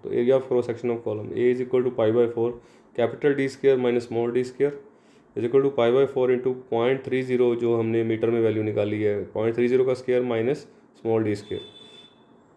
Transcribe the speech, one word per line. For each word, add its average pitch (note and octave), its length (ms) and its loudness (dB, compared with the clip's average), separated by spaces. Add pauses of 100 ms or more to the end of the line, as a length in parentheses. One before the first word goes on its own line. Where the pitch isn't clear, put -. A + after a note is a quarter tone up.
तो - 80 -8
area B2 280 4
of C3 100 -6
cross B2 200 0
section A#2+ 220 -4
of A#2 120 -4
column G#2+ 300 -6
A A#2+ 160 2
is B2+ 160 0
equal B2+ 200 0
to A#2 140 -2
pi A2 120 4
by A#2+ 200 4
four A#2 200 -2 (440)
capital C#3 420 0
D C3+ 120 0
square C3+ 300 2
minus A#2+ 300 0
small A#2 280 -2
D B2+ 80 0
square C#3 280 -2 (640)
is A#2+ 120 -4
equal C3+ 160 4
to C#3 140 0
pi A#2 140 4
by C3+ 140 4 (100)
four B2+ 160 2
into B2+ 220 0 (180)
पॉइंट B2+ 340 0
थ्री B2+ 180 -2
ज़ीरो, B2 320 2
जो A#2 220 0
हमने A2+ 280 0
मीटर A2+ 240 0
में A#2 120 0
वैल्यू A2 220 0
निकाली G#2+ 400 -2
है, G#2 200 0 (100)
पॉइंट A2+ 220 -2
थ्री A#2+ 120 2
ज़ीरो B2+ 180 4
का B2+ 80 0
स्क्वायर B2 300 0
माइनस A#2+ 440 -2 (360)
स्मॉल A2+ 200 0
डी G#2 120 0
स्क्वायर। - 440 -12 (760)